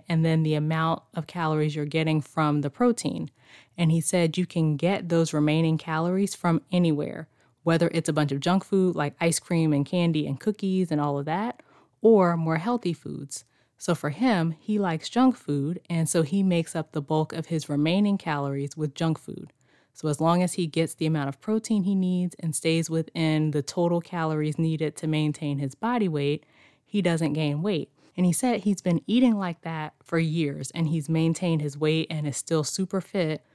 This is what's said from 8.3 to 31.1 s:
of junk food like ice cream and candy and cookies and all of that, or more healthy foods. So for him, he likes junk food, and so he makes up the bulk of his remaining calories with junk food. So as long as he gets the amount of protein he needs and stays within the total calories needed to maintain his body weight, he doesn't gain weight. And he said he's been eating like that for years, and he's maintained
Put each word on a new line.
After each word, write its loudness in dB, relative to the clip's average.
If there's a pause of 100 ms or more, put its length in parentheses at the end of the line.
of -2
junk 2
food 0
like -4
ice 0
cream 2
and 2
candy 0
and -6
cookies -2
and 0
all -2
of -6
that, -4 (400)
or 6
more 0
healthy -2
foods. -10 (320)
So 0
for -4
him, 0
he -2
likes -2
junk 4
food, -4 (100)
and 0
so 2
he 0
makes 0
up -6
the -4
bulk 0
of -8
his -4
remaining 2
calories -4
with -6
junk 0
food. -16 (400)
So -6
as -2
long 4
as -2
he -2
gets -2
the -4
amount 0
of -10
protein -2
he 0
needs 0
and -4
stays 0
within 0
the 0
total 0
calories -2
needed -2
to -6
maintain -2
his -6
body 0
weight, -2 (400)
he -2
doesn't 2
gain -2
weight. -2 (280)
And 2
he 4
said 0
he's 0
been 0
eating 4
like -6
that -8 (100)
for 0
years, -2
and -2
he's -2
maintained 0